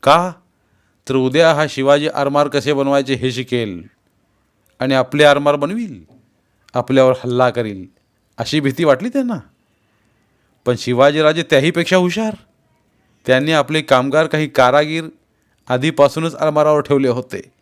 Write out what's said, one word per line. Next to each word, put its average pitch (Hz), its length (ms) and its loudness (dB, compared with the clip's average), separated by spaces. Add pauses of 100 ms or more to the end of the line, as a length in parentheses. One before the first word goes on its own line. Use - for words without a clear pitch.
का? 170 300 2 (760)
तर 135 60 -2
उद्या 139 400 2
हा 151 160 0
शिवाजी 143 380 2
आरमार 143 400 -2
कसे 143 240 -2
बनवायचे 139 420 0
हे 127 180 -4
शिकेल 117 500 -6 (960)
आणि 135 160 -2
आपले 131 300 0
आरमार 143 320 4
बनवील, 147 480 -8 (720)
आपल्यावर 131 380 2 (120)
हल्ला 123 260 0
करील, 104 360 -8 (520)
अशी 147 220 -4
भीती 139 240 -2
वाटली 151 240 2
त्यांना. 240 300 -4 (1300)
पण 123 120 -2
शिवाजीराजे 147 640 2
त्याहीपेक्षा 160 540 0
हुशार. 202 380 -2 (920)
त्यांनी 131 260 2
आपले 151 300 0
कामगार 139 440 2
काही 156 220 -4
कारागीर 151 560 2 (640)
आधीपासूनच 147 640 0
आरमारावर 151 460 0
ठेवले 139 280 0
होते. 120 540 -8